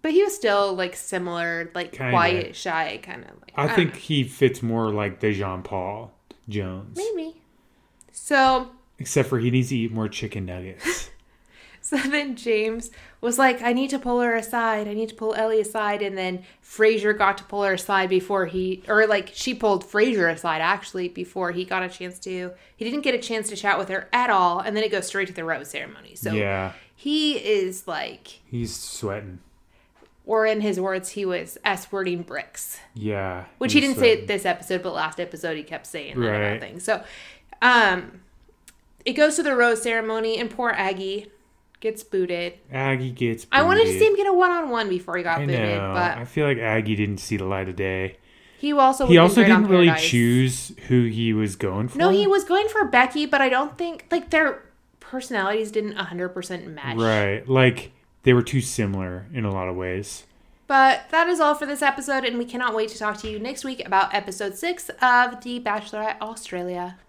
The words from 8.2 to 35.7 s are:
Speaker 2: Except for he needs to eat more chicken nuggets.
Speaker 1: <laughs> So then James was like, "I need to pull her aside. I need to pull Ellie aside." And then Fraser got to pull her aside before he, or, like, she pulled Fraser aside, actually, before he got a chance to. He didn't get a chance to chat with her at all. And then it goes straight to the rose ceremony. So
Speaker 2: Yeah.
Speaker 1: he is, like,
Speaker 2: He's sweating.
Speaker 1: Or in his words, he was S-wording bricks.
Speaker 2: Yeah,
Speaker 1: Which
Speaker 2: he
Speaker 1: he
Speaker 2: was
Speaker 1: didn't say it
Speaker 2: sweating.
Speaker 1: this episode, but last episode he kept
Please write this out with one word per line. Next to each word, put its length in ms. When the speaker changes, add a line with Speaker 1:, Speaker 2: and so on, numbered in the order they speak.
Speaker 2:
Except 300
for 100
he 120
needs 200
to 80
eat 140
more 160
chicken 360
nuggets. 680
Speaker 1:
<laughs> 40
So 120
then 400
James 540
was 200
like, 200
"I 120
need 180
to 80
pull 220
her 160
aside. 500
I 80
need 140
to 80
pull 180
Ellie 260
aside." 400
And 160
then 280
Fraser 520
got 260
to 60
pull 200
her 80
aside 360
before 380
he, 400
or, 220
like, 260
she 180
pulled 320
Fraser 440
aside, 320
actually, 480
before 420
he 140
got 180
a 60
chance 320
to. 320
He 80
didn't 160
get 160
a 20
chance 300
to 80
chat 220
with 100
her 240
at 180
all. 300
And 160
then 80
it 80
goes 160
straight 180
to 80
the 100
rose 260
ceremony. 440
So 180
Speaker 2:
Yeah. 380
Speaker 1:
he 400
is, 540
like, 400
Speaker 2:
He's 260
sweating. 680
Speaker 1:
Or 220
in 140
his 180
words, 320
he 160
was 380
S-wording 580
bricks. 560
Speaker 2:
Yeah, 520
Speaker 1:
Which 140
Speaker 2:
he 80
Speaker 1:
he 80
Speaker 2:
was 80
Speaker 1:
didn't 80
say 80
it 60
Speaker 2:
sweating. 100
Speaker 1:
this 180
episode, 380
but 100
last 240
episode 380
he 80
kept 240